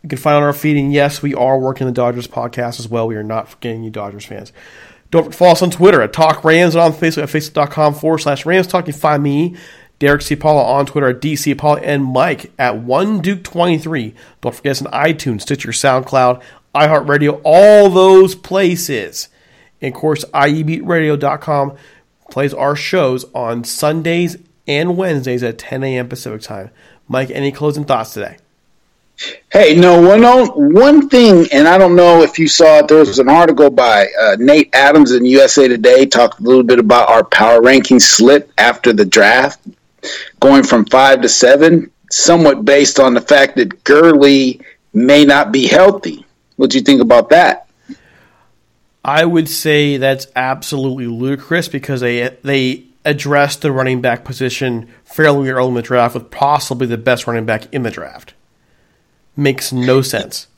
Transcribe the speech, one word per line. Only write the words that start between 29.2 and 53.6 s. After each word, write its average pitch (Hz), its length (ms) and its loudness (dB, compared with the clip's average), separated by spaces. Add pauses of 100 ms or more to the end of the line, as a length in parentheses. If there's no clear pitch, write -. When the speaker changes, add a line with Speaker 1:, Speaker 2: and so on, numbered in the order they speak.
Speaker 2:
Hey, 156 240 4
no, 175 260 6
one, 214 720 4
one 277 340 4
thing, 208 440 6
and 147 160 4
I 180 100 4
don't 180 180 4
know 175 280 6
if 151 160 -2
you 160 80 0
saw 156 320 6
it, 143 80 2
there 156 100 6
was 135 220 4
an 127 100 2
article 151 400 4
by, 117 380 2 (120)
uh, 107 200 2
Nate 143 340 2
Adams 139 380 4
in 123 140 0
U 135 160 4
S 135 180 4
A 135 80 6
Today, 123 400 4
talked 117 320 0
a 120 40 -12
little 127 200 4
bit 120 160 2
about 120 300 2
our 113 140 4
power 113 380 2
ranking 127 380 4
slip 135 580 2
after 117 360 0
the 104 120 2
draft, 113 540 2 (800)
going 139 240 4
from 113 220 0
five 135 360 2
to 120 80 0
seven, 160 600 2 (180)
somewhat 151 560 0
based 139 340 2
on 131 140 2
the 120 80 -2
fact 139 360 0
that 110 260 -4
Gurley 139 760 4 (320)
may 135 320 4
not 139 280 2
be 127 160 -2
healthy. 185 580 0 (300)
What 131 160 -2
do 131 80 -2
you 120 40 -6
think 135 180 2
about 117 280 2
that? - 380 2 (1400)
Speaker 1:
I 151 220 -2
would 165 240 -2
say 147 480 -2
that's 135 380 -4
absolutely 131 720 -6
ludicrous 135 600 -6
because 131 340 -10
they, 120 420 -6
they 131 420 -4 (200)
addressed 143 560 -4